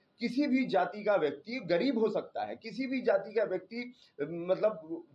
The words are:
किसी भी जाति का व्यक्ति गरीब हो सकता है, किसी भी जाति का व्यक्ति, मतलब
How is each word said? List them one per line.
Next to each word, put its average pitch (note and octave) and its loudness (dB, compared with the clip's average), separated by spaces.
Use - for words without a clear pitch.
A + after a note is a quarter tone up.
किसी B3+ 0
भी B3+ 2
जाति F#3 0
का G#3 4
व्यक्ति F#3 -2
गरीब G#3 2
हो A3 4
सकता - -4
है, G#3 -6
किसी B3 -8
भी B3+ -2
जाति G3+ 2
का G#3 4
व्यक्ति, A3 -6
मतलब E3+ -2